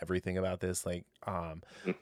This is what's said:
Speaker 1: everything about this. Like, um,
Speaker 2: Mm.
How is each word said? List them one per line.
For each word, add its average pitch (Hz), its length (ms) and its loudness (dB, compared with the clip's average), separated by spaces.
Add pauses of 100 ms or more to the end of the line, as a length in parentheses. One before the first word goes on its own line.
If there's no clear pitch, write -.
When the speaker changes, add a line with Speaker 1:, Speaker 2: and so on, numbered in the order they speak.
Speaker 1:
everything 90 360 2
about 92 220 2
this. 92 240 0
Like, 90 200 0 (220)
um, 85 360 -2 (240)
Speaker 2:
Mm. 92 160 2